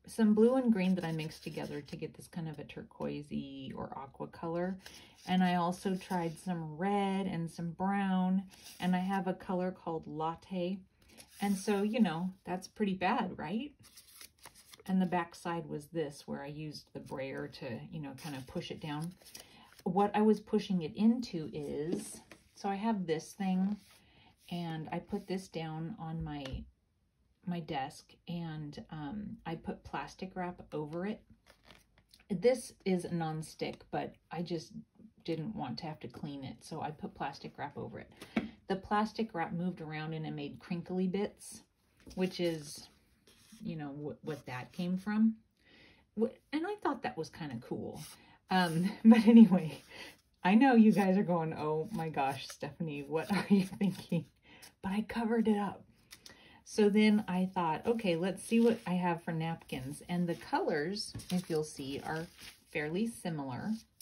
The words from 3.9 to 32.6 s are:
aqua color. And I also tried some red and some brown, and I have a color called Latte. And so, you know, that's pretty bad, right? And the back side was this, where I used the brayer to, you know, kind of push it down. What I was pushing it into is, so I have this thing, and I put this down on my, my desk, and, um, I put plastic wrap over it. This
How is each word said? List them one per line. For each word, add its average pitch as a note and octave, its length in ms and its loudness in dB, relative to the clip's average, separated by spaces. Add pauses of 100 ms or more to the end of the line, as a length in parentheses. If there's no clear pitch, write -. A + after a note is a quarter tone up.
aqua C3+ 320 -12
color. F3 500 -4 (480)
And F#3 160 4
I F3+ 140 4
also F3+ 400 0
tried F3 420 -4
some E3 380 -6
red G3 500 0
and E3+ 240 -4
some E3+ 220 -6
brown, F#3+ 720 2 (340)
and F3+ 160 2
I F3+ 60 2
have F#3+ 260 -2
a F#3 80 0
color F3+ 380 -2
called E3 340 -8
Latte. E3 720 -4 (640)
And G3+ 160 2
so, G3+ 260 0
you G#3+ 180 2
know, F3+ 300 0 (140)
that's F3+ 220 -6
pretty G3 280 -2
bad, F#3 440 0
right? G#3 340 -6 (1120)
And F#3+ 160 2
the F3+ 40 2
back F3 280 -2
side E3+ 340 -6
was D3 180 -8
this, D3+ 400 -6
where C#3+ 160 -8
I C#3 60 -10
used D3 440 -12
the C#3+ 80 -12
brayer C#3+ 480 -8
to, C3+ 320 -10 (100)
you E3 100 -10
know, C#3 120 -10 (100)
kind D3 140 -10
of C3 100 -10
push - 240 -8
it - 100 -12
down. D#3 320 -6 (720)
What G3+ 300 2
I G#3 80 4
was G#3+ 180 6
pushing G3 420 0
it D3+ 140 -6
into G#3+ 560 2
is, D3+ 680 -4 (340)
so - 140 -6
I G3 80 -2
have G3+ 300 0
this D#3+ 260 -2
thing, F#3+ 440 0 (760)
and E3 420 -6
I F3 80 -4
put G3+ 260 -6
this F#3+ 220 -6
down D#3+ 500 -6
on E3 260 -6
my, D3 200 -8 (1000)
my F3 140 -4
desk, D3+ 520 -8 (160)
and, D#3 600 -8
um, C#3 540 -8
I E3 120 -6
put - 280 -8
plastic D#3 500 -8
wrap F3+ 280 -6 (100)
over D3+ 340 -6
it. A3 140 -6 (1080)
This A#3 420 2 (120)